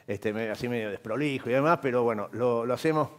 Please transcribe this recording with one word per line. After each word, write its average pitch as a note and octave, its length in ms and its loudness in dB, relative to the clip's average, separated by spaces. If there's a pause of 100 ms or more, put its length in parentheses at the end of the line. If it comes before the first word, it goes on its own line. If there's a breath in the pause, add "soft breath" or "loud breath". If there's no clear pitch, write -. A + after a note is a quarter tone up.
este, G#2 260 -2
me-, A2 180 -2
así A#2+ 180 -4
medio A2+ 220 -2
desprolijo B2 600 -4
y - 20 2
demás, D3+ 280 4
pero B2 220 2
bueno, A2 300 0
lo, A#2 340 0
lo B2 80 0
hacemos. D#3 440 0